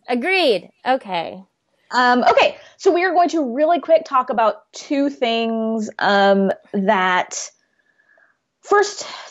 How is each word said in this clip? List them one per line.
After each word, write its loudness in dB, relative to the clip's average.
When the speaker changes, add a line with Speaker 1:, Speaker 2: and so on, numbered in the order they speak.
Speaker 1:
agreed. -2
Okay. -6
Speaker 2:
Um, 2
okay, 2
so 0
we 2
are 0
going 2
to -2
really 2
quick 2
talk -2
about -2
two -2
things, -4
um, 2
that, -2
first, 0